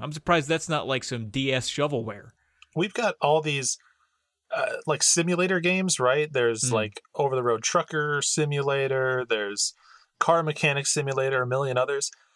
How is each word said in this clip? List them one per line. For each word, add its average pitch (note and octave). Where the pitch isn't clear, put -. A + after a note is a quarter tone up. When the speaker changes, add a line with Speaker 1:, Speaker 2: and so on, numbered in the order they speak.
Speaker 1:
I'm C#3+
surprised D#3+
that's D#3+
not, D3
like, C3
some A#2
D C3+
S B2+
shovelware. A2+
Speaker 2:
We've G3
got G#3
all D3+
these, C#3+
uh, -
like, D3+
simulator F3+
games, F3+
right? C#3+
There's A#2
Speaker 1:
Mm. -
Speaker 2:
like, G#2+
over-the-road B2
trucker D3
simulator, C3+
there's G#2
car E3
mechanic D3
simulator, C3+
a B2
million C3
others. C#3